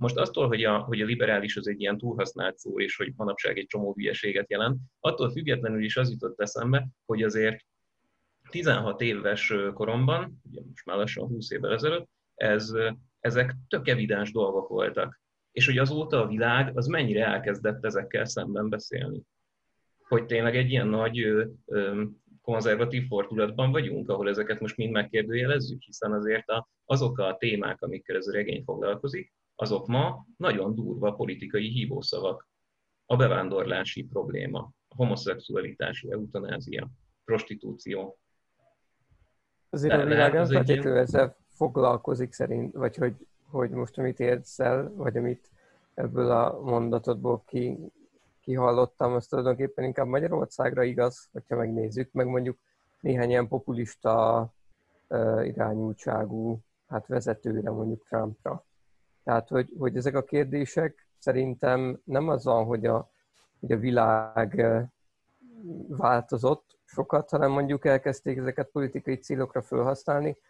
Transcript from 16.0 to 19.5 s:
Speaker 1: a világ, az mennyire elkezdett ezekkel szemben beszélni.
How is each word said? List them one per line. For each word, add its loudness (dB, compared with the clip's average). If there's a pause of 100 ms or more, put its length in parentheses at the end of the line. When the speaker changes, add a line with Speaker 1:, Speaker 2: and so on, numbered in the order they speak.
Speaker 1:
a 2
világ, 2
az 0
mennyire 2
elkezdett -2
ezekkel -2
szemben -4
beszélni. -6 (840)